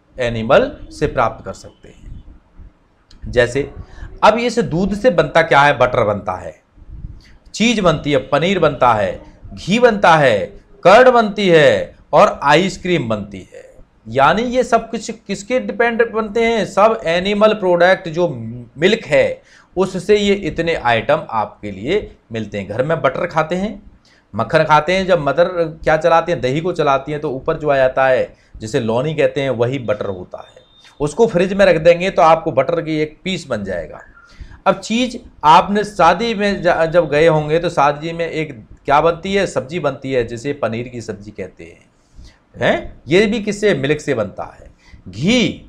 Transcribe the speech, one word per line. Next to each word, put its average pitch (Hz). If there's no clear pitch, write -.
एनिमल 120
से -
प्राप्त -
कर 95
सकते -
हैं। -
जैसे 139
अब 220
इस 240
दूध 190
से 247
बनता 160
क्या 147
है? 143
बटर 123
बनता 101
है, 90
चीज़ 220
बनती 156
है, 139
पनीर 170
बनता 135
है, 101
घी 202
बनता 202
है, 127
कर्ड 233
बनती 214
है 131
और 180
आइसक्रीम 165
बनती 101
है। -
यानी 139
ये 247
सब -
कुछ 233
किसके 226
डिपेंड 233
बनते 220
हैं? 226
सब 220
एनिमल 202
प्रोडक्ट, 185
जो 165
मिल्क 196
है 120
उससे 185
ये 202
इतने 165
आइटम 120
आपके 107
लिए 123
मिलते 104
हैं। 95
घर 117
में 156
बटर 143
खाते 160
हैं, 196
मक्खन 110
खाते 151
हैं, 190
जब 175
मदर 143
क्या 156
चलाती 165
हैं, 135
दही 127
को 175
चलाती 147
हैं, 147
तो 151
ऊपर 135
जो 147
आ 143
जाता 131
है 127
जिसे 110
लोनी 123
कहते 143
हैं 135
वही 120
बटर 107
होता 90
है। -
उसको 151
फ्रिज 185
में 196
रख 175
देंगे 170
तो -
आपको 160
बटर 156
की 156
एक 151
पीस 185
बन 113
जाएगा। 87
अब 190
चीज़ 240
आपने 185
शादी 196
में 196
ज-, 165
जब 160
गए 147
होंगे 156
तो 170
शादी 147
में 165
एक 135
क्या 139
बनती 170
है? 196
सब्जी 139
बनती 135
है, 123
जिसे 117
पनीर 120
की 120
सब्जी 104
कहते 92
हैं, 85
हैं? 285
ये 190
भी 214
किससे? 202
मिल्क 143
से 143
बनता 98
है। -
घी, 165